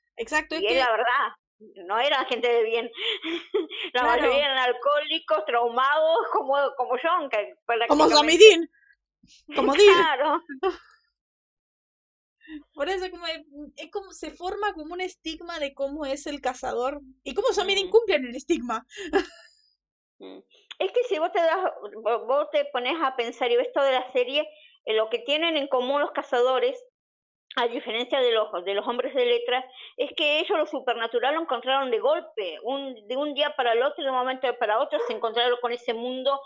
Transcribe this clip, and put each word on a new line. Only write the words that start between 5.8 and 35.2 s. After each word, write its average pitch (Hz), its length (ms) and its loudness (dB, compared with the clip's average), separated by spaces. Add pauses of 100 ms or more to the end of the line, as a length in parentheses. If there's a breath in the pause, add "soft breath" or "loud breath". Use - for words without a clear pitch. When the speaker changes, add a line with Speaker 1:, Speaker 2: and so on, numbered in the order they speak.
Speaker 2:
como, 269 240 0 (200)
como 247 260 0
John, 320 280 0
que 208 240 -4 (100)
fue 233 140 0
la 233 80 0
que - 20 2
Speaker 1:
Como 302 180 6
Sammy 311 100 6 (200)
Speaker 2:
comenté. 370 120 12
Speaker 1:
Dean. 339 200 0 (880 soft breath)
Como 269 160 2
Dean. 392 220 10
Speaker 2:
Claro. 302 480 2 (2250 loud breath)
Speaker 1:
Por 302 160 -4
eso 370 200 -4
como 339 160 -12
es, 320 140 -6 (360)
es 320 140 -16
como 381 220 -10
se - 180 -12
forma 392 440 -4
como 311 180 -12
un 359 80 -8
estigma 339 580 -10
de 277 140 -6
cómo 277 320 -6
es 277 220 -6
el 285 160 -8
cazador 254 580 -4 (220)
y 277 120 -10
cómo 453 140 0
Sammy 381 260 0
Dean 392 140 0
Speaker 2:
Mm. - 20 -14
Speaker 1:
cumple 403 260 4
en 262 100 -4
el 240 100 -10
estigma. 240 500 -4 (1300 loud breath)
Speaker 2:
Mm. 190 200 -18 (400 loud breath)
Es 392 140 -2
que 494 160 4
si 381 100 -2
vos 330 140 -2
te 392 80 2
das, 330 180 2 (440)
vo-, 226 240 0
vos 285 260 0
te 285 140 2
pones 254 360 -4
a 262 140 0
pensar 240 340 -2
y 240 60 4
ves 254 160 2
toda 269 180 4
la 262 220 0
serie, 269 340 0 (380 loud breath)
eh, 220 100 -2
lo 220 140 2
que 233 120 -4
tienen 311 360 0
en 277 120 -2
común 262 340 0
los 349 100 -2
cazadores, 254 640 0 (800)
a 240 120 2
diferencia 254 520 -4
de 240 120 4
los, 214 160 2 (160)
de 196 100 -2
los 202 120 -2
hombres 240 280 -4
de 240 100 2
letras, 240 400 0 (320 loud breath)
es 285 180 -4
que 302 260 0
ellos 349 180 0
lo 302 80 0
supernatural 240 680 -2
lo 330 60 -2
encontraron 262 480 -2
de 220 100 0
golpe, 226 640 -2
un, 269 320 -6 (140)
de 254 80 -6
un 294 160 -2
día 294 240 0
para 240 160 2
el 233 100 4
otro, 294 220 -2
de 269 60 -2
un 262 60 -2
momento 262 300 -2 (120)
para 214 220 0
otro, 302 260 -2
se 233 80 -4
encontraron 233 480 0